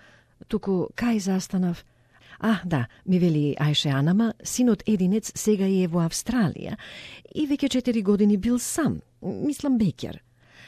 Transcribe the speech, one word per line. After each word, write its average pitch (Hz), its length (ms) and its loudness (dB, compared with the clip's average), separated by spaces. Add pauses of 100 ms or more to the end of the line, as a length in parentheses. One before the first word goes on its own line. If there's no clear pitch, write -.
(480)
Туку 190 480 -2
кај 226 240 0
застанав? 185 680 -2 (540)
А, 214 260 0
да, 151 220 0 (180)
ми 180 140 2
вели 151 400 2
Ајше 147 340 0
Анама, 180 400 2 (100)
синот 247 440 0
единец 202 480 0
сега 196 320 0
и 190 160 2
е 180 40 0
во 170 160 0
Австралија 208 720 -2 (600)
и 302 120 0
веќе 277 220 0
четири 240 320 0
години 208 360 4
бил 233 220 0
сам, 127 420 -2 (200)
мислам 269 560 -2
бекер. - 420 -2 (480)